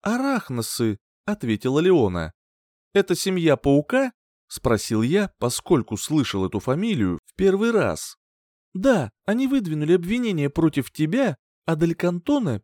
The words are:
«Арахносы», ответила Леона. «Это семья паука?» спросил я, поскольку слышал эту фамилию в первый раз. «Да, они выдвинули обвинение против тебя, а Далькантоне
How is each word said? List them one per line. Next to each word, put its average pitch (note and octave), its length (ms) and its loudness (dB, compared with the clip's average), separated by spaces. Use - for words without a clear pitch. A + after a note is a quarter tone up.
«Арахносы», G3+ 960 -2
ответила C3 540 -2
Леона. G#2+ 540 2
«Это G3 220 2
семья E3 420 0
паука?» F#3 540 0
спросил A2 540 -2
я, F#3 380 0
поскольку B2 580 -2
слышал A#2 480 -2
эту G2 140 -4
фамилию B2+ 680 -2
в - 100 -20
первый G3 360 2
раз. B2 460 -2
«Да, F#3+ 380 2
они B3 220 0
выдвинули E3 460 0
обвинение F3+ 560 0
против D#3 420 0
тебя, F3 460 0
а E3 100 0
Далькантоне E3+ 880 0